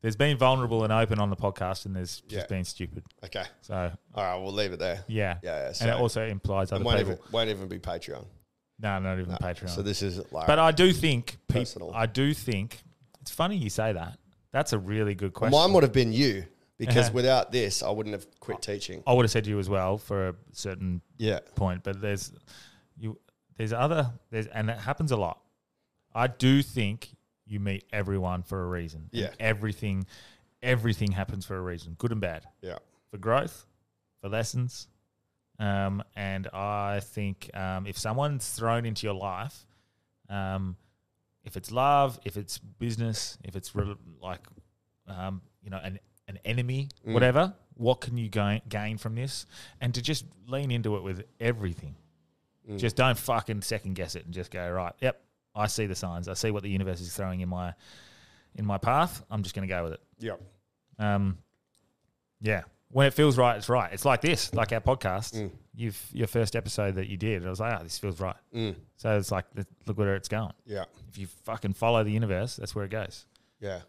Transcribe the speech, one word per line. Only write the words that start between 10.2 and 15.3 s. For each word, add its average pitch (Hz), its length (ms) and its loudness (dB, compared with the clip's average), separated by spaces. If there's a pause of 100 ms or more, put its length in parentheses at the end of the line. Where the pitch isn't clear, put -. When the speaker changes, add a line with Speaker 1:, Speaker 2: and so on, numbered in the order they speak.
Speaker 2:
like, 80 140 -2
Speaker 1:
But 151 140 6
I 160 120 8
do 180 200 8
think 143 460 2 (100)
peop-, 120 140 4
Speaker 2:
personal. 90 320 -8
Speaker 1:
I 113 120 2
do 135 280 4
think 107 440 -4 (420)
it's - 120 -12
funny 190 240 0
you 110 140 0
say 110 220 0
that. 82 260 -6 (340)
That's 139 200 0
a 110 60 2
really 101 380 0
good 95 160 -4